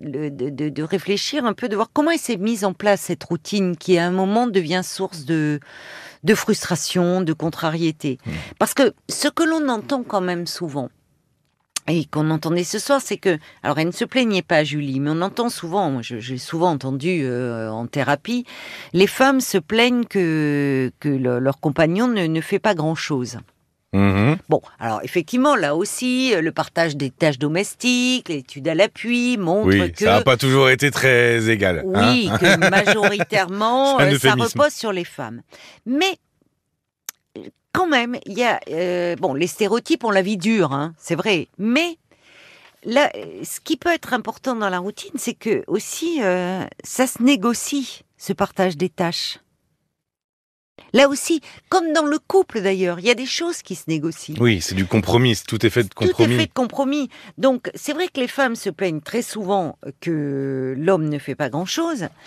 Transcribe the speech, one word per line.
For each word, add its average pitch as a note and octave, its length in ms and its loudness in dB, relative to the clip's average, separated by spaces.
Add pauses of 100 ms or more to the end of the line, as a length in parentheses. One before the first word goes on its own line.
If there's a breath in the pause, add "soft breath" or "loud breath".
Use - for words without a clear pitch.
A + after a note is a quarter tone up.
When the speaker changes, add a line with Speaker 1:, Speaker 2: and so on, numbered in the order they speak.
Speaker 1:
de, D3 260 -6
de, C#3 220 -6
de, C#3+ 180 -4
de D3+ 160 -4
réfléchir G3+ 600 -2
un G#3+ 80 0
peu, B3 160 -6
de G#3 80 -2
voir E3+ 160 0
comment D4+ 180 2
elle E4 80 0
s'est A#3 160 -4
mise G3+ 300 -2
en F#3+ 80 0
place, G3+ 260 2
cette - 240 -6
routine F3+ 540 -2
qui F#3 200 4
à E3+ 80 2
un F3+ 60 0
moment G3 360 2
devient F#3 360 0
source F3+ 400 -8
de, D3+ 380 0 (640 loud breath)
de G3+ 100 6
frustration, F3+ 880 0
de D#3+ 100 0
contrariété. D#3 960 -2
Speaker 2:
Hmm. A2+ 60 -8 (280 loud breath)
Speaker 1:
Parce - 140 0
que - 200 4 (140)
ce - 220 -2
que D#4+ 140 0
l'on D#4+ 260 0
entend B3 340 -2
quand G#3 180 -2
même F3 260 -4
souvent, C#3+ 420 -6 (960)
et D#3 180 0
qu'on D3+ 240 -2
entendait D#3+ 340 -2
ce G3 140 -6
soir, C#4 260 0
c'est - 140 -6
que, E3+ 220 0 (240 loud breath)
alors C#3 160 -2
elle D#3+ 80 0
ne F3 40 -2
se A#3 140 -6
plaignait A3+ 380 0
pas, D#3 200 2
Julie, C#3+ 360 -4
mais C#3+ 100 -2
on D#3+ 120 -2
entend G3 280 -2
souvent, F3 400 -2
moi, B2+ 140 -4
je, A#2 160 -10
j'ai B2+ 180 -10
souvent E3 320 -2
entendu, C#3 540 -2
euh, A#2+ 480 -4
en A#2 160 -6
thérapie, D3 580 -2 (480 loud breath)
les F#3 140 6
femmes C4+ 340 4
se - 160 0
plaignent A#3 480 2
que, D3 920 0
que D3+ 100 -2
le, B2 300 0
leur C3+ 200 0
compagnon E3 480 2
ne, G#3 200 0
ne D#3+ 120 0
fait F#3 200 -2
pas G#3 160 2
grand-chose. D3 640 -4 (540)
Speaker 2:
Mhm. G2+ 440 4 (100)
Speaker 1:
Bon, D3+ 140 2 (180 loud breath)
alors A2+ 240 -4
effectivement, B3 520 2
là D3+ 200 0
aussi, B3+ 600 0
euh, E3 60 2
le D#3+ 100 -2
partage E3 440 -2
des C#3+ 140 -4
tâches C#3+ 300 0
domestiques, A#3+ 880 0
l'étude C#3+ 380 -8
à D#3+ 80 0
l'appui A#3+ 640 2
montre F#3 300 2
Speaker 2:
Oui, F#2+ 240 4
Speaker 1:
que G3+ 140 -2
Speaker 2:
ça F#3+ 120 6
n'a - 40 4
pas B2+ 160 4
toujours C3+ 320 6
été C3 220 4
très A#2+ 580 4
égal, G2 340 2
Speaker 1:
Oui, F#3+ 480 2
Speaker 2:
hein. A2+ 60 2
Speaker 1:
que F#3 320 4
majoritairement, G3+ 1300 2
Speaker 2:
<laughs> - 20 4
C'est - 40 4
un C#3+ 40 6
Speaker 1:
euh, - 20 4 (100)
ça C3+ 100 2
Speaker 2:
euphémisme. A3+ 300 2
Speaker 1:
repose D4 140 4
sur G#3+ 200 -4
les F3+ 100 -2
femmes. A#2 380 -10 (440 loud breath)
Mais, E4+ 300 0 (1200)
euh, G#2 40 -12 (320)
quand F4+ 140 0
même, B3 380 0
il G3 120 -8
y B3 80 0
a, G#3+ 140 2 (100)
euh, F3 480 -2
bon, D3+ 160 -2
les D#3 140 0
stéréotypes A3 580 0
ont A3 60 0
la F#3+ 100 4
vie G3 160 0
dure, F3+ 360 2
hein, D3+ 240 -4
c'est - 180 -4
vrai. F3+ 320 0 (100)
Mais D4 400 0 (880 soft breath)
là, C4 300 2
euh, G2 100 -12 (180)
ce - 180 -12
qui D#4+ 160 -4
peut F4 140 0
être - 220 -4
important A#3+ 420 -4
dans G#3 140 -2
la F3+ 100 -2
routine, G3 360 -10
c'est - 180 -6
que F#3+ 340 -2
aussi, D#4+ 540 -4
euh, F3+ 420 0 (200)
ça - 240 -2
se - 160 -8
négocie, B3 800 0 (140)
ce - 160 -6
partage F#3 440 -2
des F3 120 -2
tâches. - 500 -4 (1500 loud breath)
Là C#4 140 8
aussi, C#4+ 320 -2 (300 loud breath)
comme E4+ 240 0
dans D#4 120 2
le D4 140 0
couple - 400 2
d'ailleurs, F#3 400 0
il F3 60 -8
y A3+ 40 4
a A#3+ 60 4
des B3+ 100 -4
choses E4+ 360 -4
qui - 140 -10
se - 120 -12
négocient. D#3+ 540 -4
Speaker 2:
Oui, A2+ 200 4
c'est F#2+ 140 -6
du F#2+ 100 2
compromis, A#2 500 4
c'est, - 100 -8
tout A2+ 200 0
est G#2+ 40 4
fait A#2+ 140 2
de G2 60 -8
Speaker 1:
Tout - 140 -4
est F4+ 40 4
Speaker 2:
compromis. B2 300 4
Speaker 1:
fait D#4+ 100 2
de - 60 -20
compromis. C4+ 560 -2 (280 loud breath)
Donc, B3 380 0
c'est - 180 -6
vrai E4+ 160 -2
que - 100 -6
les B3 80 0
femmes B3+ 280 -2
se G3+ 140 -6
plaignent E3 300 -2
très A3 220 -4
souvent G3 560 -4 (240)
que C3+ 760 -4
l'homme D#3+ 300 2
ne D3 120 -2
fait C3+ 160 -8
pas C#3+ 140 -2
grand-chose, F#3+ 580 -4 (200 loud breath)